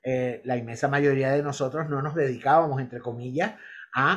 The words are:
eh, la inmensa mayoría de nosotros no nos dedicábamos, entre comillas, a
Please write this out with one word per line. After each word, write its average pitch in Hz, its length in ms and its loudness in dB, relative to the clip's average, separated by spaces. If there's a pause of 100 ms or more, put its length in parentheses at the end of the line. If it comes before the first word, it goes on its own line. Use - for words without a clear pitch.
eh, 127 420 -2
la 123 120 0
inmensa 117 300 -2
mayoría 135 440 4
de 143 120 2
nosotros 143 460 -4
no 139 120 -2
nos 151 140 -4
dedicábamos, 139 680 2
entre 123 180 -8
comillas, 127 560 -4 (380)
a 147 240 2